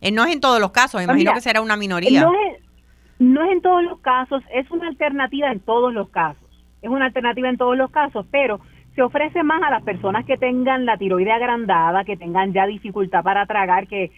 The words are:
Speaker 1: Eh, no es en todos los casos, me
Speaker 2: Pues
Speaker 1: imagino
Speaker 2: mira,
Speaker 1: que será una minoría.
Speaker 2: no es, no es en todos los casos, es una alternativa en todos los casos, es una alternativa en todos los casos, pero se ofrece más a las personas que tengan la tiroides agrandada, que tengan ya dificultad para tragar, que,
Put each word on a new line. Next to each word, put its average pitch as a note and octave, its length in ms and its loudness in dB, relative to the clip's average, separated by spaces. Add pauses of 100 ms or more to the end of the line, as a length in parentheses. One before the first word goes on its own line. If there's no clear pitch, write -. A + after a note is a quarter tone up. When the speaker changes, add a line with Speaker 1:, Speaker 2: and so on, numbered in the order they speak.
Speaker 1:
Eh, G3 120 -2
no A3 120 2
es E4+ 80 2
en D4 80 -4
todos B3 200 4
los G3 100 0
casos, B3+ 300 2
me F3+ 60 -4
Speaker 2:
Pues B3+ 100 2
Speaker 1:
imagino D4+ 160 4
Speaker 2:
mira, - 20 2
Speaker 1:
que B3 60 -4
será A3+ 200 0
una A3 160 -2
minoría. G3+ 460 0
Speaker 2:
no E4+ 100 4
es, G4 300 -4 (560)
no B3+ 260 4
es F#4 60 2
en F4+ 120 0
todos F4+ 200 4
los F4 160 -4
casos, B3+ 540 -2
es C4 180 -4
una E4+ 160 -6
alternativa C#4 640 -2
en A3 80 -6
todos A#3+ 340 0
los G#3 180 -4
casos, D#3+ 280 -2 (440)
es A3+ 80 -8
una C4+ 160 0
alternativa B3+ 420 -2
en B3+ 80 -2
todos B3 220 0
los C4 120 0
casos, C#4+ 400 -2
pero B3 300 0 (340)
se C#4 60 0
ofrece C#4+ 420 0
más D#4 200 0
a G4+ 80 0
las B3 120 -2
personas G#3 440 -4
que C4 100 0
tengan B3+ 480 0
la A3+ 140 0
tiroides F#3+ 340 0
agrandada, G3+ 720 0
que G3 120 -8
tengan F#3 360 -2
ya F#3+ 140 2
dificultad G3 580 -2
para G3 220 0
tragar, G3 400 0
que, G3 320 -6